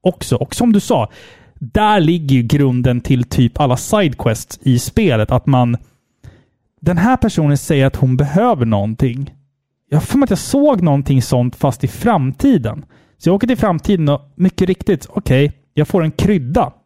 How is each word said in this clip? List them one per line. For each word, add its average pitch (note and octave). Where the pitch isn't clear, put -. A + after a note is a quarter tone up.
också. -
Och -
som A#3
du G3+
sa, C3+
där G#3
ligger D#3
ju B2
grunden B2
till B2
typ -
alla B2+
sidequests D3+
i B2+
spelet. A#2+
Att B2+
man... B2
Den E3+
här A#3+
personen D3+
säger C3+
att C3+
hon B2+
behöver D3
någonting. A2+
Jag D3
har D3+
för -
mig C#4
att -
jag F#3+
såg C#4
någonting C#3
sånt B2
fast -
i C3
framtiden. D3+
Så -
jag F3
åker G3+
till A#3+
framtiden F3
och C#3+
mycket F#3
riktigt, F3+
okej, C#3+
jag D3+
får F#3
en D#3
krydda. F3+